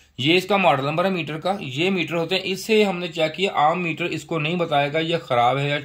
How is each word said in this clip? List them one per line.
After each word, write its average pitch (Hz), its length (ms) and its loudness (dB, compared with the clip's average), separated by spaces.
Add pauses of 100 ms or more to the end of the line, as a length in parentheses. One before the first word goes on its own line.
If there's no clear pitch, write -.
(200)
ये 151 160 4
इसका 185 220 2
मॉडल 147 280 4
नंबर 160 200 0
है 196 60 0
मीटर 156 280 -4
का, 180 220 -2
ये 151 300 -2
मीटर 170 240 -2
होते 170 200 -2
हैं। 185 100 -4
इससे 190 380 2
हमने 180 260 0
चेक 156 220 0
किया, 190 220 -2
आम 160 260 4
मीटर 165 280 -4
इसको 160 320 -4
नहीं 156 180 -2
बताएगा 147 440 0
ये 160 180 0
ख़राब 123 380 2
है 143 120 0
या 147 160 -2